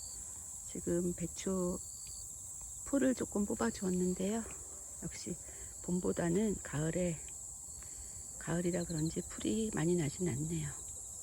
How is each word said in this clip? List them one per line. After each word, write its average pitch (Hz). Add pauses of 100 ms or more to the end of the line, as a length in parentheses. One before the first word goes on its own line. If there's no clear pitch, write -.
(720)
지금 175
배추 180 (1040)
풀을 262
조금 208
뽑아 226
주었는데요. 185 (580)
역시 180 (500)
봄보다는 180
가을에, 160 (1200)
가을이라 175
그런지 165
풀이 220
많이 170
나진 170
않네요. 151 (540)